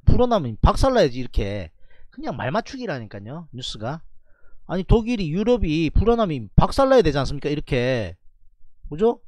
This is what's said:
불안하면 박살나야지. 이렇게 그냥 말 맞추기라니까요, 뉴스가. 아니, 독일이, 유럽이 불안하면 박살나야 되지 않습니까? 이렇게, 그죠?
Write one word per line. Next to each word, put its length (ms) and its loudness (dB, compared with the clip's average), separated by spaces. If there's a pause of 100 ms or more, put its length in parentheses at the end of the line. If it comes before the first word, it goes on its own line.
불안하면 560 4
박살나야지. 560 2
이렇게 520 -6 (380)
그냥 280 -10
말 140 -6
맞추기라니까요, 1000 -10
뉴스가. 500 -10 (640)
아니, 180 -4
독일이, 460 2
유럽이 600 0
불안하면 640 2
박살나야 460 6
되지 160 0
않습니까? 320 -4
이렇게, 680 -2 (720)
그죠? 400 0